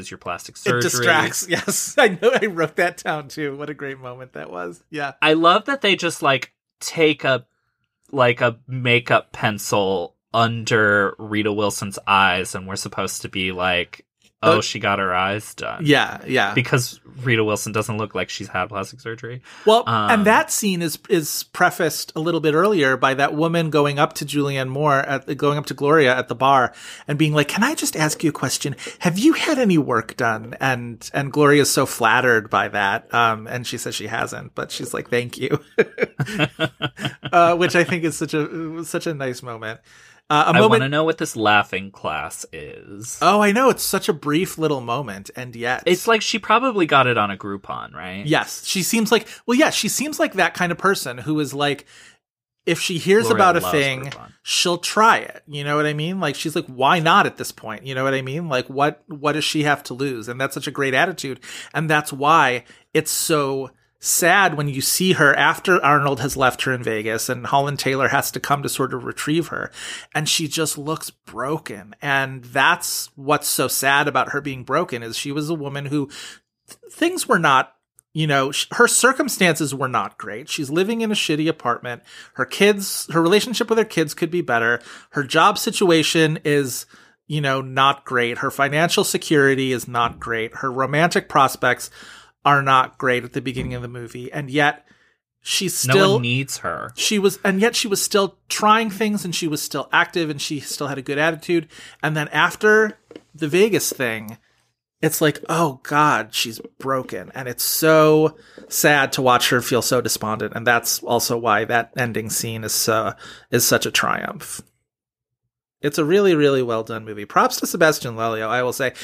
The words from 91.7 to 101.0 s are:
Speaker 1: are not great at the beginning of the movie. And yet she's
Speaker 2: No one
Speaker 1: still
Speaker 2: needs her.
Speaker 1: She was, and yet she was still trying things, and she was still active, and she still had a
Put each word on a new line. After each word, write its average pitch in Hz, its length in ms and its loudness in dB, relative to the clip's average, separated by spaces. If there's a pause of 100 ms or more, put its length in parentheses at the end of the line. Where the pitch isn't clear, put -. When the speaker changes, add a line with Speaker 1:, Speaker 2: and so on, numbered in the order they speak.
Speaker 1:
are 143 160 4
not 131 380 2
great 123 240 0
at 120 120 -16
the 139 60 -4
beginning 127 340 -6
of 123 80 -10
the 120 60 -12
movie. 123 440 -14
And 143 180 -8
yet 147 340 0 (560)
she's - 460 -4
Speaker 2:
No 127 80 4
one 190 80 6
Speaker 1:
still 196 160 4
Speaker 2:
needs 123 400 -4
her. 85 380 -8
Speaker 1:
She - 200 0
was, 196 280 2
and 190 160 2
yet 233 160 2
she - 100 -2
was 202 160 -2
still 196 340 0 (120)
trying 214 420 2
things, 208 340 -2
and 180 80 -6
she 170 140 -4
was 147 160 -2
still - 300 -6
active, 170 360 2
and 147 140 -6
she 151 160 -6
still 135 300 -8
had 139 100 -6
a 131 40 -10